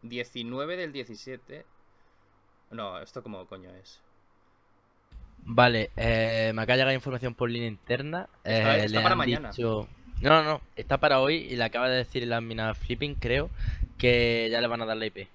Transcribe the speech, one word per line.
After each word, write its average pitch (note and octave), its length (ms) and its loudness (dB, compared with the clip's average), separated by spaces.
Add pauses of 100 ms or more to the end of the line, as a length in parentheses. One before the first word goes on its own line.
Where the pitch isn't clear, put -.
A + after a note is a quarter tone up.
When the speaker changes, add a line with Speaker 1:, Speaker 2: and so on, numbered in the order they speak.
Speaker 1:
Diecinueve A#2+ 720 -8
del E3+ 160 -8
diecisiete. C3 720 -14 (1040)
No, G#2 280 -8
¿esto A2 240 -14
cómo F#2+ 240 -14
coño F#2 240 -18
es? F#2 300 -20 (1400)
Speaker 2:
Vale, A#2 580 4
eh, A2+ 580 2
me A2 80 -4
acaba B2 140 4
de C3 60 4
llegar C3+ 120 2
información B2+ 400 -4
por A#2+ 160 -2
línea A#2 180 -4
interna. C#3 600 -6 (160)
Speaker 1:
Está, A2 320 4
Speaker 2:
Eh, G#2+ 80 4
Speaker 1:
está G#2+ 140 0
Speaker 2:
le A2 40 2
Speaker 1:
para - 100 6
Speaker 2:
han - 60 2
Speaker 1:
mañana. B2+ 320 0
Speaker 2:
dicho, A2 380 -2 (320)
no, C3+ 100 4
no, D#3+ 120 8
no, D3+ 180 0 (160)
está C#3 220 -2
para C#3 220 6
hoy D3 160 4
y C3 200 -6
le A#2 80 2
acaba A#2+ 240 0
de B2+ 80 2
decir B2 260 -2
el A#2+ 100 -2
admin A#2 280 -4
a A2 140 -2
Flipping, C#3 400 -4
creo, C3+ 360 -2 (480)
que A#2+ 520 4
ya A#2 100 0
le A#2+ 80 2
van A#2 140 -2
a A2+ 40 -4
dar A2 100 -2
la A2 100 -4
I G#2+ 40 -4
P. G2 240 -14